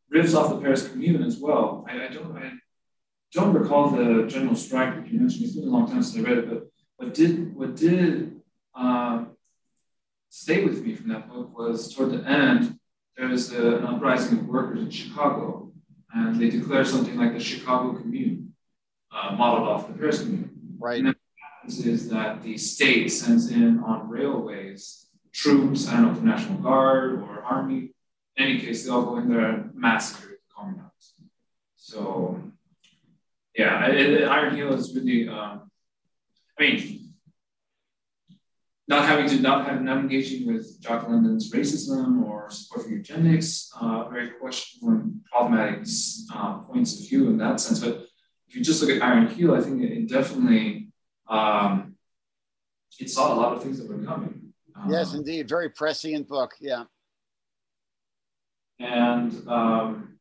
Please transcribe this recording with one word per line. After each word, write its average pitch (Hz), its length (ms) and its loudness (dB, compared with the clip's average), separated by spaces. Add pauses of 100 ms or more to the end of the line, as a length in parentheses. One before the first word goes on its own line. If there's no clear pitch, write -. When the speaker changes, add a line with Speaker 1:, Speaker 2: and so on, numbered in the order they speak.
(120)
Speaker 1:
riffs 160 220 4
off 151 160 4
the - 100 -4
Paris 135 280 2
Commune 165 340 2
as - 160 -2
well. - 500 0
I, - 180 -10
I - 20 -10
don't, - 280 -12
I 262 140 -12 (800)
don't 196 200 4
recall 143 380 4
the 120 360 4
general 135 300 0
strike - 400 -2
that - 100 -12
you 226 140 0
mentioned. 233 240 2
It's - 100 -6
been - 140 -6
a - 20 0
long 240 160 4
time 247 160 0
since 226 240 -2
I - 20 -2
read 247 100 4
it, 233 120 -4
but - 160 -8 (300)
what 123 180 -10
did, 165 400 2
what 127 220 -6
did, 170 640 2 (340)
uh, 123 520 -2 (1000)
stay 170 360 0
with - 200 0
me 113 100 -4
from - 140 -10
that - 220 -8
book 123 260 -14
was 117 380 -6
toward - 160 0
the - 180 -4
end, 247 500 4 (380)
there 127 120 -4
was 123 260 -2
a, 117 240 4
an - 80 -4
uprising - 540 0
of - 60 -6
workers - 360 -4
in - 80 -6
Chicago, - 840 -4 (400)
and 113 260 0
they 117 120 2
declared - 360 0
something - 300 0
like 117 160 2
the - 80 -6
Chicago 123 580 -2
Commune, - 540 -6 (580)
uh, 98 240 -8
modeled 117 320 2
off 104 220 -2
the - 60 -12
Paris - 260 0
Commune. - 300 -4 (280)
Speaker 2:
Right. 120 200 -4
Speaker 1:
And - 80 2
then - 80 4
what - 400 -20
happens - 320 -8
is 117 240 0
that 110 320 -4
the - 160 -8
state - 500 2
sends - 420 2
in 233 300 6
on - 300 -4
railways 107 960 -6 (260)
troops, - 560 4
I - 60 -4
don't 233 80 8
know 233 100 6
if - 60 -4
the 226 80 -4
National - 320 0
Guard 131 640 2
or - 200 -14
Army. 135 500 -4 (440)
In 135 80 0
any 131 160 0
case, 117 240 -6
they 127 60 -6
all 123 120 2
go 120 140 -4
in 120 140 0
there 113 180 4
and 107 260 -4
massacre - 540 -2
the - 260 -20
communards. - 600 -16 (600)
So, 92 680 -6 (1120)
yeah, - 200 2
I, - 120 0
I, 139 380 4
Iron 147 300 2
Heel 139 200 -2
is 127 200 -4
really, 120 340 0
um, 104 420 -12 (880)
I 151 40 0
mean, - 520 -4 (1700)
not 147 180 4
having 151 220 4
to, 262 120 4
not 135 260 4
having, 131 180 -2
not 131 140 0
engaging 131 480 -2
with 113 340 -4
Jack 117 280 -4
London's - 420 2
racism - 760 0
or - 260 -10
support - 360 -10
for 214 60 -6
eugenics, - 880 0
uh, 113 280 -2
very - 220 -8
questionable - 640 -2
and - 300 -4
problematic, 117 600 2 (460)
uh, - 260 -6
points - 420 -2
of - 80 -14
view 135 200 4
in - 100 4
that 113 200 0
sense. - 220 0
But - 260 -4 (400)
if - 80 -20
you 254 80 -4
just 156 200 2
look 139 120 4
at - 80 0
Iron 226 260 6
Heel, 165 260 4
I 123 60 2
think 135 220 -2
it, 240 100 -2
it 226 160 -4
definitely, 240 840 2 (360)
um, 104 680 0 (1080)
it - 100 -10
saw - 220 2
a - 40 2
lot - 180 2
of - 80 -8
things 135 160 -6
that - 100 -12
were - 160 -8
coming. - 480 -10 (360)
Speaker 2:
Yes, 156 260 0
Speaker 1:
Um, 147 60 -6
Speaker 2:
indeed. 151 280 -6
Very 170 220 -2
prescient 151 580 -4
book. 135 320 -2
Yeah. 123 240 -6 (1900)
Speaker 1:
And, 120 540 2 (160)
um, 113 720 0